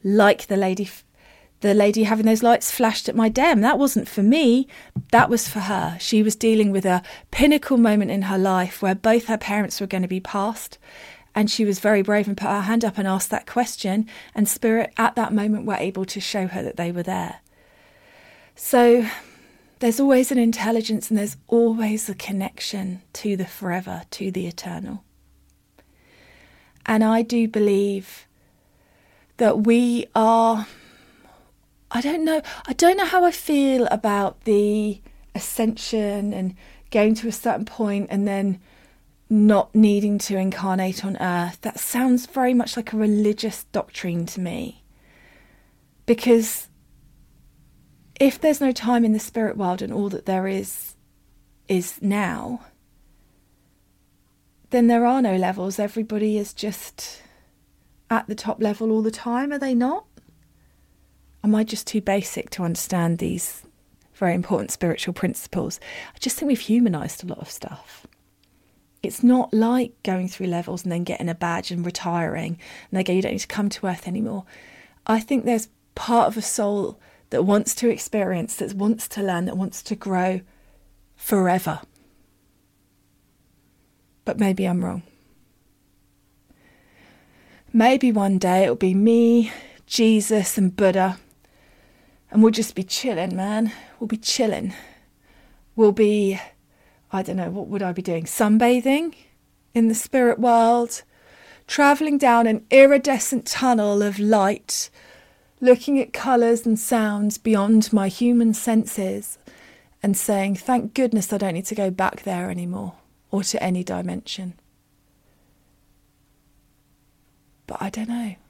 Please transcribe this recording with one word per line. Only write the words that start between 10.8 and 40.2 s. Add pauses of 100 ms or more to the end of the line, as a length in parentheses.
And
she
was
very
brave
and
put
her
hand
up
and
asked
that
question. (280)
And
spirit
at
that
moment
were
able
to
show
her
that
they
were
there. (1160)
So (720)
there's
always
an
intelligence
and
there's (100)
always
a
connection (120)
to
the
forever,
to
the
eternal. (1800)
And
I
do
believe (1120)
that
we
are, (1200)
I
don't
know, (240)
I
don't
know
how
I
feel
about
the (320)
ascension
and (380)
going
to
a
certain
point
and
then (680)
not
needing
to